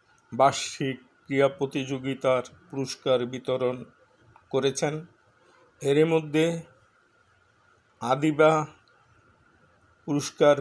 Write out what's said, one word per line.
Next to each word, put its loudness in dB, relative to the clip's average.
বার্ষিক -2
ক্রীড়া 0
প্রতিযোগিতার -4
পুরস্কার -2
বিতরণ -4
করেছেন। -2
এর 2
মধ্যে 0
আদিবা 4
পুরস্কার 2